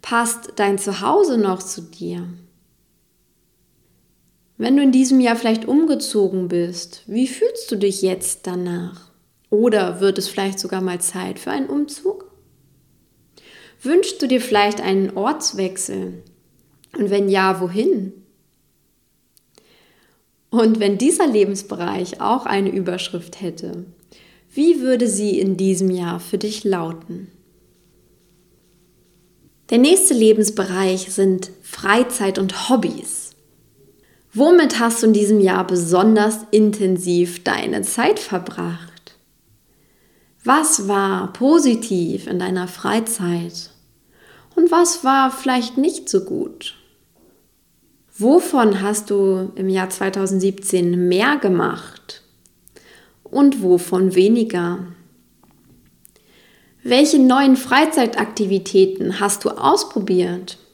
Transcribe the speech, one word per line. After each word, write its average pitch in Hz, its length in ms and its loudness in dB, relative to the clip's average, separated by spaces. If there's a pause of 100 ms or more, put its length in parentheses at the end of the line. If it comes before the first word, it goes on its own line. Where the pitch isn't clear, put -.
Passt 233 560 -4
dein 202 220 0
Zuhause 233 600 0
noch 185 240 0
zu - 200 -12
dir? 175 440 -10 (2250)
Wenn 247 180 2
du 285 80 4
in 269 80 6
diesem 262 280 4
Jahr 233 160 2
vielleicht 220 300 -2
umgezogen 214 800 0
bist, 175 580 -6
wie 226 200 -2
fühlst - 440 -4
du 220 60 -4
dich 196 240 -2
jetzt 185 460 -4
danach? 180 640 -8 (400)
Oder 208 500 2
wird 196 180 2
es 190 100 -6
vielleicht 196 320 -6
sogar 190 200 -6
mal 180 200 -4
Zeit 185 380 -8
für - 120 -12
einen 277 160 -4
Umzug? 294 640 -6 (1500)
Wünschst 339 400 0
du 277 40 -2
dir 254 140 2
vielleicht 208 400 0
einen 190 360 0
Ortswechsel? 190 1040 -6 (760)
Und 196 140 -2
wenn 202 180 0
ja, 190 320 2
wohin? 196 520 -2 (2500)
Und 226 300 2
wenn 202 160 0
dieser 311 300 2
Lebensbereich 196 960 -2
auch 240 260 -2
eine 196 240 0
Überschrift 180 680 -8
hätte, 175 460 -12 (680)
wie 302 260 2
würde 247 280 2
sie 202 320 -2
in 190 160 0
diesem 190 340 0
Jahr 175 300 -4
für - 180 -8
dich 214 240 -8
lauten? 175 680 -6 (2500)
Der 226 80 4
nächste 330 360 4
Lebensbereich 196 1000 2
sind 190 380 0 (120)
Freizeit 202 760 -2
und 190 300 -4
Hobbys. - 640 -4 (1000)
Womit 294 460 4
hast 226 220 0
du 220 60 4
in 220 40 6
diesem 208 280 4
Jahr 185 260 2
besonders 185 840 2
intensiv 180 920 2
deine - 380 -2
Zeit 247 360 0
verbracht? 170 760 -8 (1500)
Was 262 460 0
war 196 460 -2
positiv 226 920 2
in 180 120 -4
deiner 180 280 -4
Freizeit? 180 1040 -4 (840)
Und 330 140 4
was 349 340 2
war 262 260 2
vielleicht 254 480 -4
nicht 302 300 -2
so 190 160 0
gut? - 500 -10 (1400)
Wovon 233 640 4
hast 208 300 -4
du 190 440 0
im 190 140 -4
Jahr 190 220 -2
zweitausendsiebzehn 190 1160 0
mehr 220 280 2
gemacht? - 840 -4 (1000)
Und 277 400 2
wovon 185 520 2
weniger? 185 720 2 (2000)
Welche 277 360 4
neuen 262 380 6
Freizeitaktivitäten 196 1600 0
hast 202 240 -4
du - 60 0
ausprobiert? 185 1080 -2 (160)